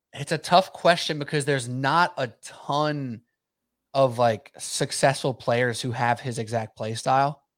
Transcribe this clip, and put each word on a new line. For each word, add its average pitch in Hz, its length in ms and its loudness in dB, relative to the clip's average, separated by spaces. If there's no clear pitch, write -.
it's - 180 -8
a 160 60 0
tough 180 360 4
question 170 460 0
because 143 260 -2
there's 135 240 0
not 139 480 2
a 131 100 -2
ton 143 800 -4
of, 131 260 4
like, 113 380 2
successful - 760 0
players 120 480 0
who 127 100 -4
have 120 280 0
his 120 200 -8
exact 110 380 -6
play 110 180 -6
style 139 480 0